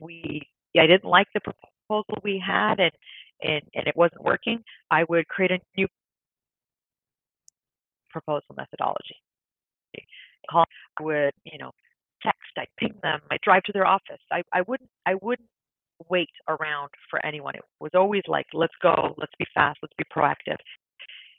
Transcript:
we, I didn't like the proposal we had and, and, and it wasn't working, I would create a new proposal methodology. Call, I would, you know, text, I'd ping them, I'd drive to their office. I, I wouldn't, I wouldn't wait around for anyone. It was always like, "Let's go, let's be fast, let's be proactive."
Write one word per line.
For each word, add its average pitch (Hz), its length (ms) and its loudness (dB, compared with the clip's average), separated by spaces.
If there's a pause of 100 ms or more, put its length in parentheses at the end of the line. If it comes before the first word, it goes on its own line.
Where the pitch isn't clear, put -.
we, 160 400 -10 (360)
I 160 100 8
didn't 185 180 6
like 180 280 4
the - 60 -2
proposal - 800 -6
we 196 240 -2
had 196 360 0
and, 165 100 4 (500)
and, 151 200 -2 (120)
and - 140 -4
it 147 80 -2
wasn't 170 260 2
working, 220 400 0 (300)
I 160 160 4
would 165 220 2
create 185 220 0
a 180 80 0 (180)
new 196 100 0 (2250)
proposal 147 480 -6
methodology. - 580 -6 (1400)
Call, 165 140 4 (340)
I 151 40 -8
would, 147 280 0 (140)
you 156 140 -18
know, 131 120 -14 (500)
text, - 200 -4 (160)
I'd - 100 -8 (100)
ping 220 260 -4
them, 151 180 -2 (100)
I'd 156 100 -2
drive 190 220 4
to 208 80 -6
their 190 160 2
office. 185 320 0 (140)
I, 170 80 0 (120)
I 180 140 2
wouldn't, 262 220 -6 (160)
I 185 160 2
wouldn't 240 260 -4 (640)
wait 180 180 0 (220)
around 151 400 -4 (200)
for - 160 -4
anyone. 147 300 -8
It - 80 -16 (160)
was 151 140 -8
always 196 340 4
like, 147 260 -2
"Let's 160 280 0
go, 151 360 2
let's - 220 -10
be - 140 -2
fast, - 280 2
let's - 160 -12
be 160 60 -4 (100)
proactive." 147 440 0 (800)